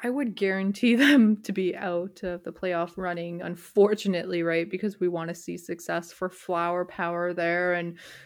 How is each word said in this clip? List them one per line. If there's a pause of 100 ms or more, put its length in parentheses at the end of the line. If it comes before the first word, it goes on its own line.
I
would
guarantee
<laughs>
them
to
be
out
of
the
playoff
running,
unfortunately,
right?
Because
we
wanna
see
success
for
Flower
Power
there.
And, (280)